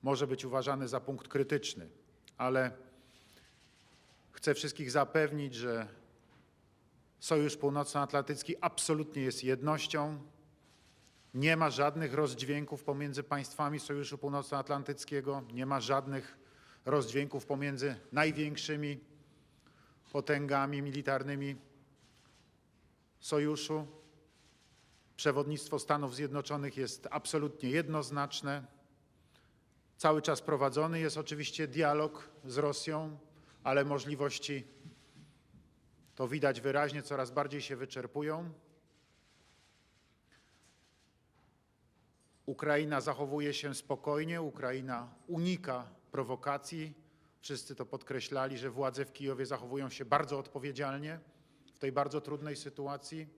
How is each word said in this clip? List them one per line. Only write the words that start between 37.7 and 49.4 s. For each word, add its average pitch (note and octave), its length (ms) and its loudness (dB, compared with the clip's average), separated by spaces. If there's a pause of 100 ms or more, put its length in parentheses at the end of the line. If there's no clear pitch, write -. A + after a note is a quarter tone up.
wyczerpują. D3 760 -4 (4000)
Ukraina D3 540 2
zachowuje C#3+ 540 0
się C#3+ 200 -4
spokojnie, D#3 680 0
Ukraina C3 720 -4 (120)
unika E3+ 640 0 (200)
prowokacji. C#3 840 -2 (460)
Wszyscy - 340 -8
to B2 120 -6
podkreślali, C3 720 -4
że B2+ 120 -4
władze C3 340 -2
w - 80 -10
Kijowie C3+ 340 -4